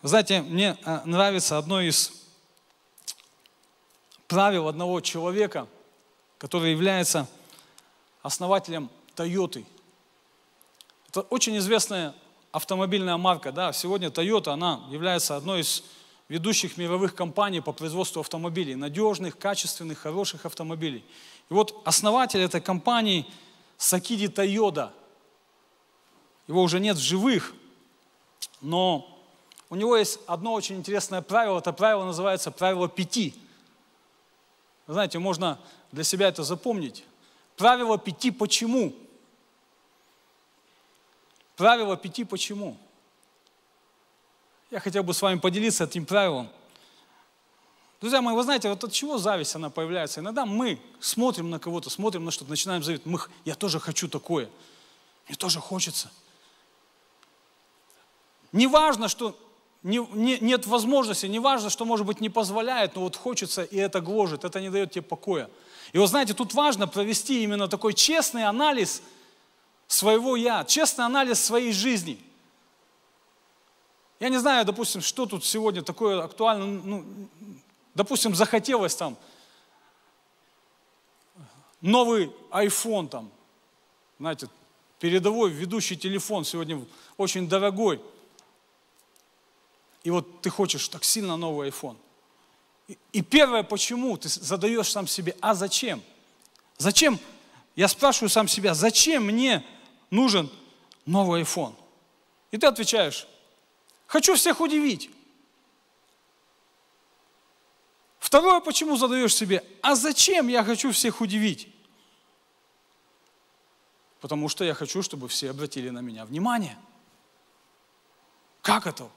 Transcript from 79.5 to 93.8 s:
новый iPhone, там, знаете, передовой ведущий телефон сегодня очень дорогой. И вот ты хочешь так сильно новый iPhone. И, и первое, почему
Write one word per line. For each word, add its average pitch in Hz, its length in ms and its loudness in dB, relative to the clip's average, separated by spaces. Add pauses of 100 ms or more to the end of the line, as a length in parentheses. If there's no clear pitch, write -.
новый 220 520 4 (200)
iPhone, 202 560 0
там, 110 240 -14 (880)
знаете, 147 280 -8 (520)
передовой 190 500 2
ведущий 175 480 -4
телефон 190 480 -4
сегодня 160 400 -6 (320)
очень 185 320 -2
дорогой. 190 500 2 (2000)
И 170 60 -4
вот 175 320 -2
ты 190 80 0
хочешь 175 400 -2
так 156 140 -10
сильно 190 340 0
новый 151 320 -4
iPhone. 135 260 -12 (920)
И, 196 100 -18 (140)
и 208 100 0
первое, 254 400 6
почему 240 560 -2